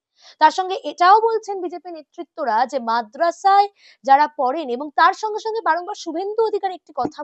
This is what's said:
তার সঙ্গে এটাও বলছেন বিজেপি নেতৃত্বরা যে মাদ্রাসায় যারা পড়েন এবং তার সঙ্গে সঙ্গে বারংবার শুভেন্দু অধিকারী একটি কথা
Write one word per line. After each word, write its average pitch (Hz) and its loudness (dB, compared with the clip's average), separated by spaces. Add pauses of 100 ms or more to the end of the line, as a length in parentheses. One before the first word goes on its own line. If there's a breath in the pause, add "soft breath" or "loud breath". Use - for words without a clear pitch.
(400 loud breath)
তার 311 6
সঙ্গে 370 -4 (140)
এটাও 359 6 (120)
বলছেন 440 -4
বিজেপি 349 -10
নেতৃত্বরা 294 -6 (160)
যে 285 -2 (120)
মাদ্রাসায় 339 2 (400 soft breath)
যারা 285 6 (140)
পড়েন 277 -2 (100)
এবং 285 -8 (120)
তার 349 4
সঙ্গে 427 -6
সঙ্গে 440 -6
বারংবার 349 -2
শুভেন্দু 392 -4
অধিকারী 392 -4
একটি - -20
কথা 294 -6